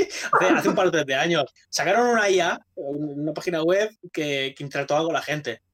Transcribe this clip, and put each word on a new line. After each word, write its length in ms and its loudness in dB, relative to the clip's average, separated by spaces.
hace, 140 4
hace 240 2
un 40 2
par 140 4
o 40 0
tres 140 0
de 80 -4
años. 300 2
Sacaron 400 2
una 180 2
I 120 4
A, 200 0
un-, 480 -6
una 120 -2
página 280 -4
web 300 2
que, 460 -4
que 60 -12
interactuaba 400 -2
con 100 -2
la 80 -2
gente, 400 -6